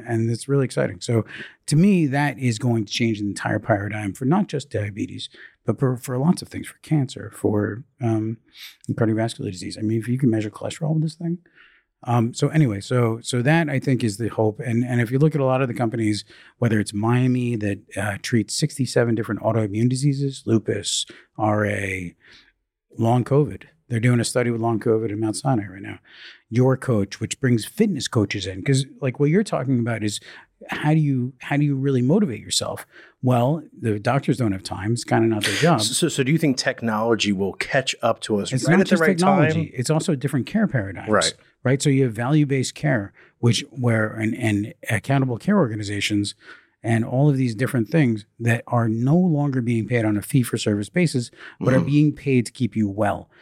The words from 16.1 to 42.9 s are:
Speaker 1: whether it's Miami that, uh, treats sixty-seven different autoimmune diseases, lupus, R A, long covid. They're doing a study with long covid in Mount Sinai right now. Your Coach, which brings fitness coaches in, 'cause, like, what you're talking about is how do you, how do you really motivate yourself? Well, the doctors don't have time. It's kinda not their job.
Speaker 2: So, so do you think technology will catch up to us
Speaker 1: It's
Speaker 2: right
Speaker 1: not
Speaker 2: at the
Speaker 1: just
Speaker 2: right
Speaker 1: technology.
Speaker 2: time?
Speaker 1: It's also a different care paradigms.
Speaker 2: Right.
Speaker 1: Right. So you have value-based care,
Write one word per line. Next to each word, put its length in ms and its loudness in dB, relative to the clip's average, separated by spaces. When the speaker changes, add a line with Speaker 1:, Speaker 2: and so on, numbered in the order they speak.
Speaker 1:
whether 220 2
it's 140 -4
Miami 640 0
that, 240 -4
uh, 260 -4
treats 320 0
sixty-seven 600 0
different 260 -4
autoimmune 460 0
diseases, 580 -2
lupus, 600 -2
R 280 2
A, 480 -4
long 260 2
covid. 400 0
They're 140 -2
doing 180 4
a 60 0
study 260 0
with 100 -2
long 180 0
covid 320 0
in 80 -6
Mount 180 -2
Sinai 300 0
right 140 -16
now. 180 -14
Your 280 4
Coach, 440 -2
which 180 -6
brings 260 2
fitness 420 0
coaches 400 0
in, 160 -10
'cause, 220 2
like, 180 -4
what 100 2
you're 140 2
talking 360 0
about 240 -2
is 160 -4
how 240 0
do 60 4
you, 400 0
how 180 -4
do 80 4
you 100 2
really 260 2
motivate 400 2
yourself? 440 -6
Well, 420 2
the 220 -2
doctors 380 0
don't 160 0
have 100 -8
time. 300 -4
It's 100 -4
kinda 240 2
not 160 0
their 120 0
job. 260 4
Speaker 2:
So, 260 0
so 160 0
do 80 0
you 60 4
think 200 2
technology 760 0
will 200 -2
catch 480 -2
up 200 0
to 160 -2
us 160 -2
Speaker 1:
It's 120 0
Speaker 2:
right 80 4
Speaker 1:
not 80 6
Speaker 2:
at 40 4
the 60 -4
Speaker 1:
just 100 4
Speaker 2:
right 80 4
Speaker 1:
technology. 440 4
Speaker 2:
time? 80 -12
Speaker 1:
It's 160 -4
also 240 0
a 40 -2
different 300 -2
care 200 0
paradigms. 420 -4
Speaker 2:
Right. 240 4
Speaker 1:
Right. 160 2
So 80 2
you 140 4
have 100 0
value-based 600 2
care, 380 -2